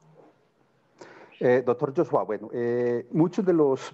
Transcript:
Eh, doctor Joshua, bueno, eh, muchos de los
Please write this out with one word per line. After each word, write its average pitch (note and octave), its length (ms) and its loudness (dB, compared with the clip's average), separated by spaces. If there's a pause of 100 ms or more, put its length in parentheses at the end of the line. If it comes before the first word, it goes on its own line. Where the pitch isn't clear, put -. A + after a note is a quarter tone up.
(1400)
Eh, C3 240 4
doctor B2+ 300 -2
Joshua, C#3+ 280 0
bueno, G#2 320 -6
eh, A#2+ 580 -2
muchos F3 320 0
de F3+ 80 2
los C#3+ 420 2